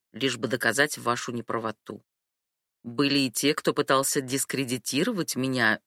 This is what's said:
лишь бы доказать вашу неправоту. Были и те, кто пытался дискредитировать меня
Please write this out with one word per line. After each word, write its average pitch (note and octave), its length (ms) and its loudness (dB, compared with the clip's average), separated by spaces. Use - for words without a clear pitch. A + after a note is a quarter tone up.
лишь A#2+ 240 -2
бы A#2 100 -2
доказать A#2 500 2
вашу A#2+ 360 -2
неправоту. A2 680 -6
Были C#3 360 2
и C3+ 100 2
те, C#3+ 240 2
кто - 200 0
пытался C#3 480 2
дискредитировать C3 1120 -2
меня B2 520 2